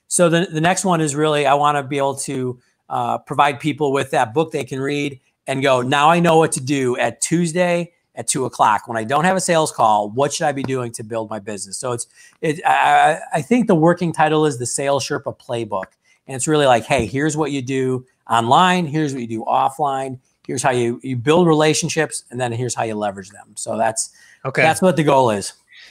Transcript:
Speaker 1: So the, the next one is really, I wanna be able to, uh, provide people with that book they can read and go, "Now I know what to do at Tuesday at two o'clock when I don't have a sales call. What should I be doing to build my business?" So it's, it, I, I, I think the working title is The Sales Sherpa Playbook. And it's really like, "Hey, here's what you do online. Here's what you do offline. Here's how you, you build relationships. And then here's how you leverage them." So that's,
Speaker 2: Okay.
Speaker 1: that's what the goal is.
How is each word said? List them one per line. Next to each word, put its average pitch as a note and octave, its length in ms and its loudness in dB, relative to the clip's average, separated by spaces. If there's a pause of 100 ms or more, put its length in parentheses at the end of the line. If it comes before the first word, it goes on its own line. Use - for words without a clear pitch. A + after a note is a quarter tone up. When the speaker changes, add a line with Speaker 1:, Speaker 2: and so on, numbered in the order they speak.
Speaker 1:
So F3 220 2
the, E3+ 220 2
the D#3 100 -2
next F3+ 240 0
one E3+ 160 2
is C#3+ 140 -2
really, D3 320 2
I C#3 80 6
wanna D3 260 2
be C#3 160 -6
able C#3 200 -2
to, B2+ 420 -6 (300)
uh, A#2+ 300 -4
provide C#3+ 400 2
people C#3+ 340 -2
with C3+ 180 -2
that B2 220 0
book D#3+ 180 0
they C#3 120 -4
can C3 160 -8
read C#3+ 400 -4 (280)
and C3+ 160 -2
go, C3 180 4
"Now C#3+ 300 4
I F3 80 4
know E3 180 4
what D#3+ 140 4
to C#3+ 100 -6
do C3 360 -2
at A#2+ 240 -4
Tuesday F3 720 -2 (220)
at A#2+ 120 -10
two C3 160 -4
o'clock A2+ 440 0
when A2+ 100 -4
I A2 80 -2
don't C#3+ 180 0
have F#3+ 140 2
a F3+ 40 -2
sales D#3+ 300 0
call. G#2 380 0
What C#3 240 -2
should E3+ 120 -4
I D3 60 2
be C3+ 120 -6
doing B2 300 -4
to A#2+ 100 -14
build A2 260 -6
my A2 100 -8
business?" G2+ 380 -10
So B2+ 160 -6
it's, - 140 -8 (340)
it, E3 240 -2
I, C#3+ 480 4
I, F3 60 -4 (160)
I D#3+ 60 0
think A#3 260 0
the G3 80 4
working E3+ 360 2
title D#3 340 2
is C3+ 140 -2
The B2 60 -6
Sales C#3 420 -2
Sherpa B2+ 320 -6
Playbook. G#2 460 -6 (420)
And C3+ 80 -10
it's B2+ 120 -4
really D3+ 180 4
like, A#2+ 180 4
"Hey, B2+ 220 0
here's C#3+ 320 -2
what D3 140 -2
you C#3 100 -4
do C3 440 -2 (240)
online. E3 560 4
Here's D3 280 -2
what C3 80 -6
you A#2 60 -8
do A2 180 -8
offline. C3+ 760 -2 (260)
Here's C#3 160 -6
how C#3 100 4
you, A#2+ 320 0
you C3 120 -6
build D#3 320 4
relationships. D#3 840 0
And B2 100 -10
then B2 120 -2
here's A#2+ 240 -4
how A#2+ 80 -4
you A2 120 -4
leverage G2+ 340 -6
them." G2+ 260 -20
So A2+ 220 -8
that's, A2 320 -2 (340)
Speaker 2:
Okay. C3+ 180 -2
Speaker 1:
that's D#3 200 2
what F3+ 160 4
the D#3+ 60 0
goal C3+ 280 4
is. G2 220 -4 (380)